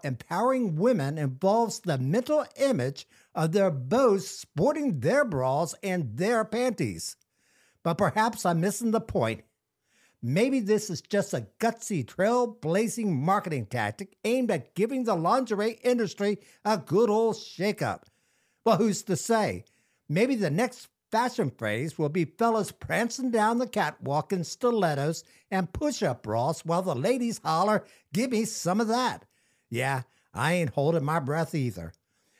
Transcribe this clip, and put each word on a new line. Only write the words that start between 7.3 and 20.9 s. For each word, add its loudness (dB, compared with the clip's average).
But -2
perhaps 0
I'm 2
missing 0
the 2
point. -2
Maybe 2
this 0
is -6
just -2
a -4
gutsy, -2
trailblazing -2
marketing 0
tactic -6
aimed 0
at -4
giving -2
the 2
lingerie 0
industry 0
a 2
good 2
old 2
shakeup. -4
Well, 6
who's 2
to -2
say? -2
Maybe 2
the 0
next -2